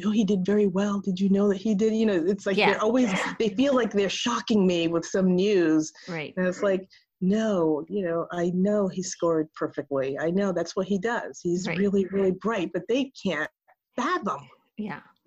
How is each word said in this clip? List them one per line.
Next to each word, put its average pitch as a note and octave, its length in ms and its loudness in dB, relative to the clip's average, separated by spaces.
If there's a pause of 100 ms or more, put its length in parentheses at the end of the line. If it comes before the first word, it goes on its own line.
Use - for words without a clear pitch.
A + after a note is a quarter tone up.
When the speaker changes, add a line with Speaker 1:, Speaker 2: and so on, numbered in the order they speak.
Speaker 1:
know G#3 100 0
he A3 120 2
did F#3+ 220 0
very G#3 220 2
well? G3+ 340 -2
Did F#3 180 -4
you G3 100 2
know G3 200 4
that F#3+ 80 2
he A3 180 -2
did?" A3 180 2
You A3 120 2
know, G#3 80 2 (120)
it's G3+ 200 -2
like G3 100 0
Speaker 2:
Yeah. G#3 160 4
Speaker 1:
they're - 100 0
always, A3+ 300 2
Speaker 2:
Yeah. F#3+ 260 -4
Speaker 1:
they A3+ 120 0
feel B3+ 260 2
like A3+ 160 2
they're G3 180 2
shocking G#3+ 560 0
me E3+ 220 2
with E3+ 180 0
some F#3+ 300 2
news. E3+ 560 2 (160)
Speaker 2:
Right. D#3+ 300 -8
Speaker 1:
And F#3 100 0
it's F#3 160 -4
like, F#3+ 240 0 (320)
"No, F#3 680 2
you G3 160 -4
know, E3 260 -2
I F3 240 -2
know G3+ 320 2
he F#3 160 -6
scored E3 520 -2
perfectly. C#3 600 -4
I D#3 140 -2
know G3 220 0
that's F3 220 -4
what F#3+ 120 -2
he G3 120 -2
does. A3 420 -6
He's F3+ 260 -2
Speaker 2:
Right. E3+ 100 -4
Speaker 1:
really, G3 300 2
really F#3+ 240 0
bright," F#3 420 -4
but F3 140 -4
they C4 240 0 (100)
can't D3+ 280 -4 (480)
fathom A#3+ 500 -4 (300)
Speaker 2:
Yeah. F#3+ 240 -10 (260)